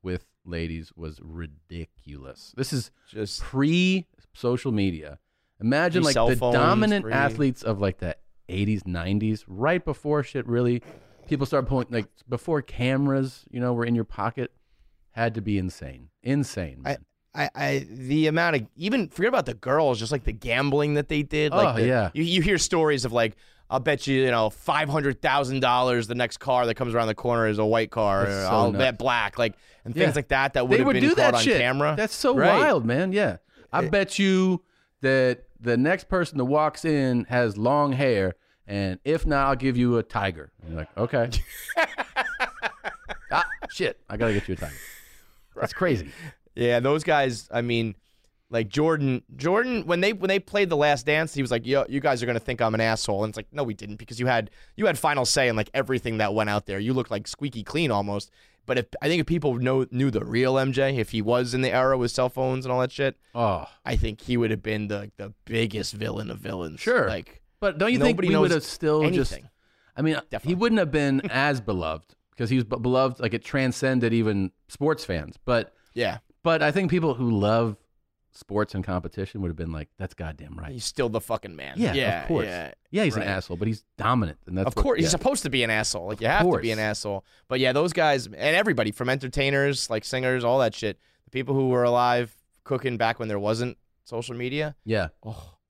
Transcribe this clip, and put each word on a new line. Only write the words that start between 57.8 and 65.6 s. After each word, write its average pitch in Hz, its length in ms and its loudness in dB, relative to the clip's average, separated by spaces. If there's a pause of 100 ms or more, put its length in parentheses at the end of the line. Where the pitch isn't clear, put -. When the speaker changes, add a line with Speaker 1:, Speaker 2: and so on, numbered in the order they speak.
Speaker 2:
almost." 101 400 -4 (340)
But 123 120 -2
if, 120 80 -2 (160)
I 151 60 -2
think 165 140 2
if - 60 0
people 151 280 0
know, 127 360 0
knew 131 200 0
the - 140 -2
real 127 320 2
M 131 160 2
J, 135 240 0
if 110 140 -2
he 110 100 -2
was 120 320 2
in 127 80 0
the 127 120 2
era 131 240 4
with 120 140 0
cell 127 180 2
phones 131 360 -2
and 127 60 -4
all 127 100 2
that 127 100 0
shit, 135 260 -2 (180)
Speaker 1:
Oh. 107 300 0 (200)
Speaker 2:
I 120 100 0
think 110 260 0
he 123 160 0
would 113 140 2
have 98 120 -2
been 107 240 -2
the, 101 300 -6
the 101 160 -12 (120)
biggest 110 480 -2